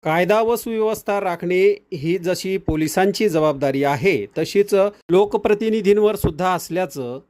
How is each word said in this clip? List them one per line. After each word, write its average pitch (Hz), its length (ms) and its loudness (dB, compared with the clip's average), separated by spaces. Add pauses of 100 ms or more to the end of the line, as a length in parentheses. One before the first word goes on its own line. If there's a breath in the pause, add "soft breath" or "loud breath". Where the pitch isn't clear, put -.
कायदा 180 380 2
व 226 140 0
सुव्यवस्था 220 640 -4
राखणे 180 420 -2 (300)
ही 170 260 -2
जशी 180 400 -4
पोलिसांची 185 680 0
जबाबदारी 143 560 0
आहे, 139 300 2 (240)
तशीच 196 360 0 (360 loud breath)
लोकप्रतिनिधींवर 208 1040 2
सुद्धा 180 360 0
असल्याचं 165 680 -6 (120)